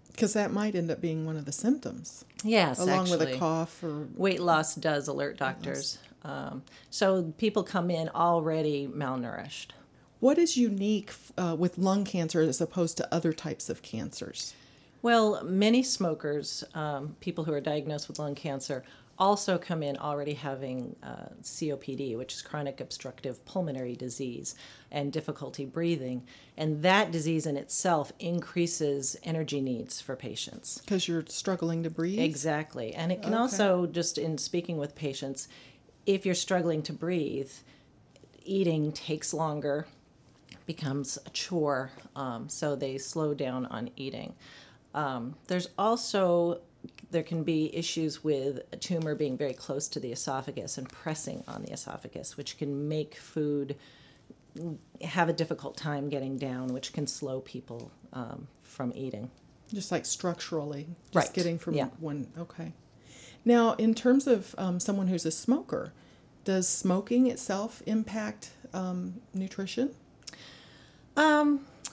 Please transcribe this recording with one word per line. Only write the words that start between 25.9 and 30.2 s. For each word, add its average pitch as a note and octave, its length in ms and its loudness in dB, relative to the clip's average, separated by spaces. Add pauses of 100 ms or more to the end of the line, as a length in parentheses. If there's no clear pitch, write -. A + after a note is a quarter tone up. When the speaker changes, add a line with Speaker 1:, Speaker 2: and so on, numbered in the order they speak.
Speaker 2:
And D#3 280 0
that F#3 300 6
disease D#3+ 340 2
in C#3+ 100 0
itself D#3 640 2
increases E3+ 1040 0
energy D3+ 400 -2
needs B2+ 400 -4
for C3 140 -6
patients. - 720 -8